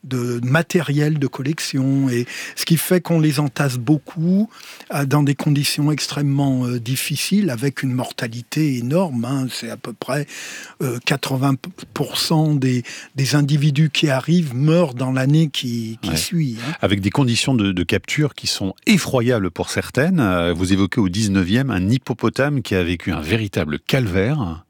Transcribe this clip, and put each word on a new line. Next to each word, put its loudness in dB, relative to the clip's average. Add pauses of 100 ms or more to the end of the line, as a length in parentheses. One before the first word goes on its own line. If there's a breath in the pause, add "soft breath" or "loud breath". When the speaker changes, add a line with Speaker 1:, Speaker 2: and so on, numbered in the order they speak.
Speaker 1:
de -4
matériel 2
de 0
collection. 0
Et 0 (300 loud breath)
ce -8
qui 4
fait 2
qu'on 2
les 2
entasse -2
beaucoup, 0 (440 loud breath)
euh, 0
dans 2
des 2
conditions 0
extrêmement, 0
euh, -2
difficiles, 0
avec -4
une 0
mortalité -2
énorme, 0
hein. -2
C'est -10
à -10
peu -12
près, -4 (560 loud breath)
euh, -2
quatre-vingts 0 (380)
pour -4
cent 2
des, 2 (320 loud breath)
des 0
individus 4
qui 0
arrivent 2
meurent 2
dans -2
l'année 4
qui, -6
qui -4
Speaker 2:
Ouais. 0
Speaker 1:
suit, -2 (100)
hein. -4
Speaker 2:
Avec 2
des 0
conditions 2
de, 2
de -2
capture -2
qui -10
sont -4 (140)
effroyables 2
pour -6
certaines. 0
Euh, 2
vous 2
évoquez 2
au 2
dix-neuvième 0
un 0
hippopotame 0
qui -4
a 2
vécu -2
un -2
véritable -2
calvaire. 0